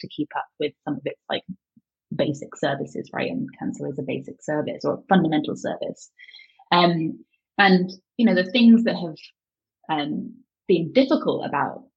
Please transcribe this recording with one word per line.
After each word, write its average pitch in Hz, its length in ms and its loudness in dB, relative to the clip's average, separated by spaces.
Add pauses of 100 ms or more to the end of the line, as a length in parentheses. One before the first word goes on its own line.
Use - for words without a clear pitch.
to - 80 -12
keep - 260 -8
up - 120 -6 (120)
with 147 140 -4 (120)
some 147 100 -4
of 143 100 -12
its, - 160 -8 (100)
like, 143 140 -6 (720)
basic 143 400 -4
services, - 560 -6
right? - 180 -4
And 131 180 -6 (100)
cancer - 280 -8
is 139 120 -8
a 131 40 -6
basic 131 400 -10
service 151 420 -6
or 143 100 0
a - 140 -14
fundamental 160 460 2
service. - 560 -10 (640)
Um, 175 500 2 (360)
and, 185 320 4 (260)
you 233 100 2
know, 185 80 6
the 185 160 0
things 233 340 8
that 180 120 -2
have, 170 200 -8 (720)
um, 151 460 -4 (320)
been 165 260 2
difficult 269 540 2
about - 380 -4 (120)